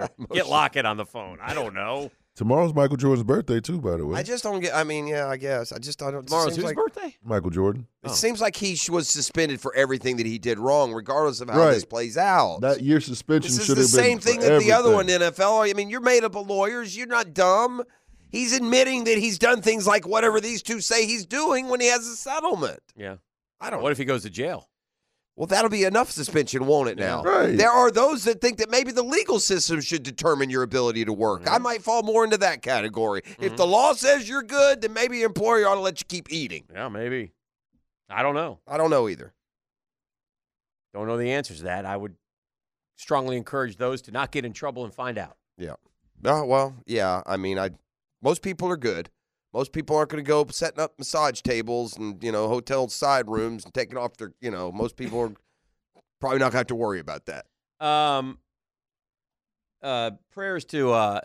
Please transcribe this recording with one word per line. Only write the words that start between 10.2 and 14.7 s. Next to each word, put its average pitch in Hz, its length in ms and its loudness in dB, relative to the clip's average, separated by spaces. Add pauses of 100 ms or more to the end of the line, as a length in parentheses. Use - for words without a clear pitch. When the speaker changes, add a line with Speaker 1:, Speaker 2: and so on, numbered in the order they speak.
Speaker 1:
he 113 120 -4
did 113 200 -2
wrong, 135 340 2
regardless 127 480 -2
of 123 80 -12
how 123 120 4
Speaker 3:
Right. 160 140 8
Speaker 1:
this 101 120 0
plays 117 320 -4
out. 156 420 4
Speaker 3:
That 131 220 2
year 147 180 4
suspension 147 520 0
Speaker 1:
This 123 80 2
is 107 60 -2
Speaker 3:
should 135 120 4
Speaker 1:
the 131 40 8
Speaker 3:
have 120 100 6
been 123 120 6
Speaker 1:
same 214 140 4
thing 233 220 2
Speaker 3:
for - 80 4
Speaker 1:
that 151 120 8
the 214 120 6